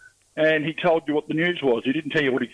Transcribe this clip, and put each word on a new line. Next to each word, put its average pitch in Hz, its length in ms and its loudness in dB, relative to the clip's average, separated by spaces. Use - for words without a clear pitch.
and 156 280 2
he 160 80 -4
told 165 340 0
you 147 80 -2
what 147 140 -2
the 151 60 -4
news 170 280 -2
was. 117 220 2
He 131 80 0
didn't 151 200 -4
tell 160 100 0
you 135 100 0
what 127 100 0
he 120 120 -4